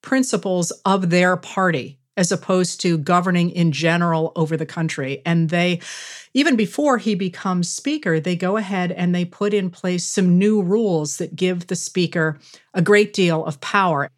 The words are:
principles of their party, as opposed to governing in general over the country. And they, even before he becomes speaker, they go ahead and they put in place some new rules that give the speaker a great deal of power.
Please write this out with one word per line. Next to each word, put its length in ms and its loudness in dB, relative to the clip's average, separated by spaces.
principles 680 0
of 240 2
their 280 4
party, 600 -2
as 140 0
opposed 500 0
to 160 2
governing 520 2
in 220 2
general 640 0
over 200 0
the 100 -4
country. 600 -6
And 240 2
they, 300 0
even 220 4
before 420 2
he 180 0
becomes 560 -2
speaker, 480 -2
they 160 -2
go 200 -2
ahead 360 -2
and 240 -2
they 100 0
put 280 -4
in 160 0
place 360 -4
some 320 2
new 240 4
rules 560 0
that 180 -6
give 320 -2
the 80 -4
speaker 640 -2
a 80 0
great 320 4
deal 300 2
of 180 -8
power. 560 0